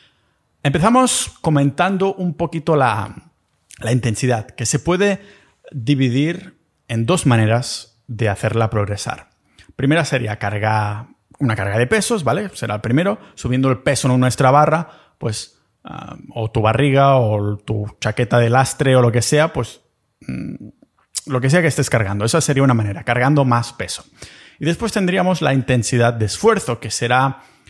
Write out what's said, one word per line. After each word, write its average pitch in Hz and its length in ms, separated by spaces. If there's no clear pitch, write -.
Empezamos 214 800
comentando 175 720
un 180 220
poquito 165 400
la, 107 560
la 110 120
intensidad, 120 560
que - 180
se 147 140
puede 190 400
dividir 135 840
en 117 180
dos 170 200
maneras 117 840
de 110 220
hacerla 110 400
progresar. 101 600
Primera 151 280
sería 117 340
carga, 104 720
una 120 160
carga 101 220
de 123 100
pesos, 214 360
¿vale? 185 300
Será 110 220
el 107 60
primero, 175 380
subiendo 131 340
el 127 100
peso 139 320
en 127 80
nuestra 127 320
barra, 151 380
pues, - 440
ah, - 340
o 110 180
tu 117 100
barriga, 135 540
o 104 420
tu 104 280
chaqueta 117 380
de 117 100
lastre, 131 460
o 127 60
lo 120 100
que 117 100
sea, 151 320
pues, - 280
mm, - 280
lo 131 120
que 127 100
sea 170 120
que 165 60
estés 139 220
cargando. 104 360
Esa 156 160
sería 135 220
una 131 100
manera, 104 300
cargando 131 420
más 120 260
peso. - 320
Y - 60
después 170 260
tendríamos 185 500
la 139 120
intensidad 120 600
de 110 120
esfuerzo, 185 540
que 110 120
será 127 520